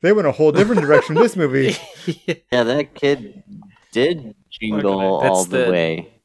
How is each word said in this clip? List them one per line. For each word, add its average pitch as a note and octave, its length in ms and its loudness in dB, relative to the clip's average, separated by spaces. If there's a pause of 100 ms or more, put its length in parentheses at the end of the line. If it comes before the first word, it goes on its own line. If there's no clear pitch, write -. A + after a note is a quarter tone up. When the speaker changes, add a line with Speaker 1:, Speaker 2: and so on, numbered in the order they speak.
Speaker 1:
They F#3+ 80 4
went G#3 140 2
a C3+ 40 0
whole D#3 200 2
different G3 300 2
direction D3+ 360 4
in G#3 60 6
this A#3 120 0
movie. C3+ 400 0 (320)
Speaker 2:
<laughs> - 180 -8 (260)
Speaker 3:
Yeah, B2 120 2
that C#3+ 300 -2
kid C#3 500 -4 (480)
did C3 440 -2 (160)
jingle G#2 460 -4
Speaker 4:
Look F#2+ 40 -2
at F#2+ 40 0
Speaker 3:
all F#2+ 160 0
Speaker 2:
That's F#2 260 0
Speaker 3:
the G2 180 -2
Speaker 2:
the F#2 60 0
Speaker 3:
way. E2 420 -2 (120)